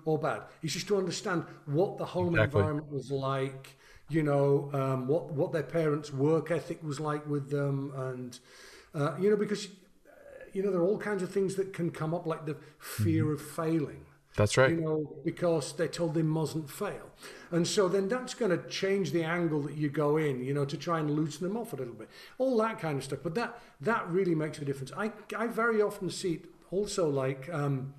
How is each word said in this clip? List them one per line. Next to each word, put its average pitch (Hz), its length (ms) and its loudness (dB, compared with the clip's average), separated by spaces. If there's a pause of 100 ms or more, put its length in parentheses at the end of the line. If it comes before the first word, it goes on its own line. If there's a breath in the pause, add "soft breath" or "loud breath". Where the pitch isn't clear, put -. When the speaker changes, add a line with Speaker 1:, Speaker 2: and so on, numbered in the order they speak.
Speaker 1:
or 156 140 2
bad. 131 240 -2 (200 loud breath)
It's 156 120 -4
just - 140 -6
to 202 100 4
understand 175 460 -2 (220 loud breath)
what 165 320 2
the 170 80 -4
home 175 320 0
Speaker 2:
Exactly. 107 280 6
Speaker 1:
environment 151 240 -4
was 131 200 -6
like, 135 680 -2 (320 soft breath)
you 156 140 2
know, 143 500 4
um, 135 360 0
what, 160 240 0
what 156 200 0
their 156 120 0
parents' 156 480 0
work 147 380 2
ethic 170 320 -4
was 151 180 -6
like 151 280 -4
with 143 220 -2
them. 139 460 0
And, 127 420 -6 (560 loud breath)
uh, 147 260 0
you 196 100 4
know, 214 60 6
because, 208 320 -2 (840)
you 190 100 -2
know, 202 80 0
there 185 100 2
are 170 60 4
all 202 120 2
kinds 202 240 -2
of 180 80 -4
things 196 260 0
that 190 160 -2
can 170 180 -2
come 156 240 -4
up, 165 120 -4
like 156 200 -4
the 147 100 -4 (220 loud breath)
fear 156 480 2
Speaker 2:
Mm-hmm. 151 60 2
Speaker 1:
of 139 100 -4
failing. 160 640 -2 (300)
Speaker 2:
That's 104 200 4
right. 131 180 8
Speaker 1:
You 165 60 0
know, 156 440 -2
because 165 500 0
they're 165 140 -2
told 165 260 -2
they 165 80 2
mustn't 156 480 0
fail. - 400 -8 (420 loud breath)
And 170 160 4
so 196 200 6
then 196 200 2
that's 247 260 -2
gonna 185 240 2 (100)
change 190 440 0
the 170 100 2
angle 160 400 2
that 143 140 -4
you 151 120 2
go 147 280 2
in, 143 280 2
you 139 100 0
know, 143 100 2
to 143 120 -4
try 170 220 -2
and 151 120 0
loosen 151 360 0
them 196 100 -2
off 233 160 -6
a 147 40 -6
little 120 180 -6
bit. 110 140 -14 (300 loud breath)
All 262 200 2
that 220 220 2
kind 151 180 0
of 131 60 -6
stuff. 143 180 -6
But 170 140 -4
that, 233 240 -4 (220 loud breath)
that 202 260 2
really 175 260 4
makes 156 240 -2
a 147 60 -6
difference. 135 320 -4
I, 214 160 -2 (240)
I 214 100 0
very 226 360 2
often 190 280 0
see 180 240 -2
it - 100 -10 (260)
also 196 380 0
like, 135 440 0
um, 143 460 -2